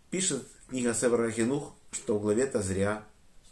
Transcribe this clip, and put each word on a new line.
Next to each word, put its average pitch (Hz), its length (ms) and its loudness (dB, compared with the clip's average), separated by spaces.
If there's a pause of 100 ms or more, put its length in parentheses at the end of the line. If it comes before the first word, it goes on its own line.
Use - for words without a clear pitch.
(120)
пишет 160 360 -2 (200)
книга 120 260 0
Сефер 117 380 2
Хахинух, 123 420 0 (160)
что - 300 -2
в - 20 -2
главе 104 240 4
Тазриа 101 580 -2 (480)